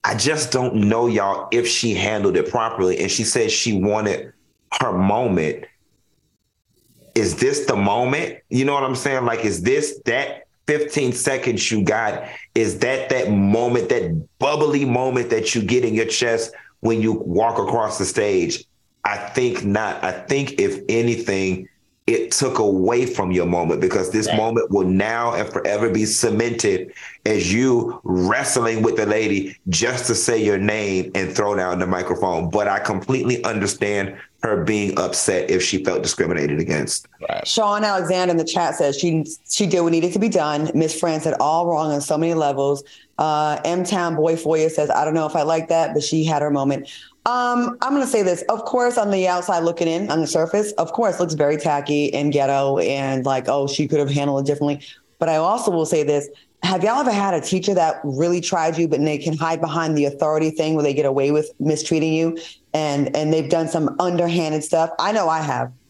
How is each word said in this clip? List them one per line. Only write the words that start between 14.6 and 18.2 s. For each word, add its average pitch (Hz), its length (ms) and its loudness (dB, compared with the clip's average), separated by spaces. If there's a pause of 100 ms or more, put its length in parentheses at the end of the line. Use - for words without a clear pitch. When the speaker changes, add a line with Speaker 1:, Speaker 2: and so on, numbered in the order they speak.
Speaker 1:
moment 123 460 0
that 110 240 0
you 113 80 0
get 123 220 2
in 110 100 0
your 113 120 2
chest 113 460 -2 (280)
when 113 220 2
you 110 100 2
walk 101 460 0
across 107 400 0
the 120 60 0
stage? 101 600 0 (400)